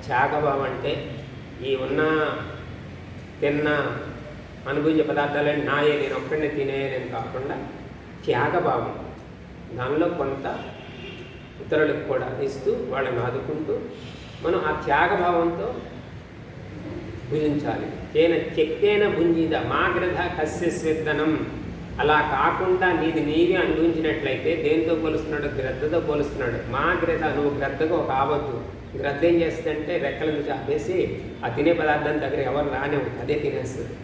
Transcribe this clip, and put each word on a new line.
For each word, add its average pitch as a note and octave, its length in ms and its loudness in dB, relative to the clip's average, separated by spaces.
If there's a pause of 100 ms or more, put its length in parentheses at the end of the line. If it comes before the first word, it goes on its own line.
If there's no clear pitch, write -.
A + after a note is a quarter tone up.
త్యాగభావం C#3 560 2
అంటే B2+ 540 -4 (500)
ఈ C3+ 100 2
ఉన్న, D3 540 2 (1120)
తిన్న, D3 560 2 (720)
అనుభవించే D3+ 340 2
పదార్థాలన్నీ D3 640 2
నాయే, D3 280 4
నేను C3+ 220 0
ఒక్కడినే D3+ 320 0
తినేయనని C3+ 640 -2
కాకుండా A#2+ 580 -6 (580)
త్యాగభావం, C#3+ 800 2 (720)
దానిలో D3+ 320 2
కొంత - 500 -4 (1040)
ఇతరులకు D3+ 460 2
కూడా - 360 -2
ఇస్తూ, G3+ 340 0 (120)
వాళ్ళని B2+ 300 -2
ఆదుకుంటూ, C3 600 -4 (640)
మనం E3 220 0
ఆ D3+ 200 -2
త్యాగభావంతో E3+ 920 2 (1500)
భుజించాలి. D3 580 0 (260)
తేన E3 400 4
త్యక్తేన G3+ 540 4
భుంజీత E3 440 4
మా D3+ 460 2
గృహ F3 440 0
కస్య E3 280 0
స్విద్ధనం. D3+ 920 0 (380)
అలా D3+ 220 6
కాకుండా F3+ 720 4 (100)
నీది D#3+ 180 2
నీవే E3 360 4
అనుభవించినట్లయితే D#3 1000 2
దేంతో D#3+ 400 4
పోలుస్తున్నాడు? D#3 480 0
గ్రద్దతో C#3+ 560 0
పోలుస్తున్నాడు. C3+ 720 0
మా D#3+ 340 2
గృహ, D#3 300 0
నువ్వు C#3+ 220 2
గ్రద్దకు C#3+ 380 0
ఒక C#3+ 160 0
ఆవద్దు. C3+ 520 0 (340)
గ్రద్ద C#3+ 280 0
ఏం E3+ 160 6
చేస్తుందంటే D#3+ 560 0
రెక్కలను D3+ 400 0
చాపేసి C#3+ 840 0 (260)
ఆ - 20 0
తినే D3 260 4
పదార్థాన్ని D3+ 460 2
దగ్గర C#3 200 0
ఎవరు C#3+ 300 0
రానివ్వదు, C3 520 0
అదే C#3 120 0
తినేస్తుంది. C3 560 -2 (140)